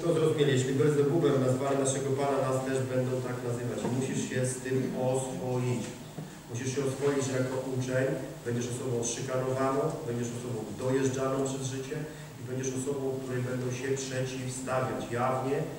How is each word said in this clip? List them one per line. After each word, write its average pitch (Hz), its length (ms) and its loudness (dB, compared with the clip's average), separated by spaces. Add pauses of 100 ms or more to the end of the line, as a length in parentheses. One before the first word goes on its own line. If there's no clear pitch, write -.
to 160 120 4
zrozumieli. 151 380 6
„Jeśli 127 220 4
Belzebubem 139 720 6
nazwali 135 320 2
naszego 135 320 2 (100)
Pana, 139 180 2 (100)
nas 131 180 2
też 131 120 2 (160)
będą 127 180 2 (160)
tak 123 80 -2 (120)
nazywać.” 120 360 -2
I 120 140 0
musisz 131 320 0
się 127 160 2
z 127 80 0 (100)
tym 131 120 2 (340)
oswoić. 123 720 0 (680)
Musisz 127 240 -4
się 139 140 0
oswoić, 135 380 2
że 127 60 -2 (100)
jako 131 140 -2 (180)
uczeń 127 320 0 (400)
będziesz 120 280 -2
osobą 120 220 -2 (180)
szykanowaną, 131 680 0 (260)
będziesz 120 220 -2 (100)
osobą 120 200 -6 (240)
dojeżdżaną 135 540 2 (120)
przez 135 140 -4 (120)
życie 147 220 -6 (440)
i - 100 -12
będziesz 131 280 -4
osobą, 135 260 -2 (180)
której 123 200 -2
będą 123 240 -2 (140)
się 135 80 -4 (140)
przeciwstawiać 127 1080 -2
jawnie 127 460 0 (220)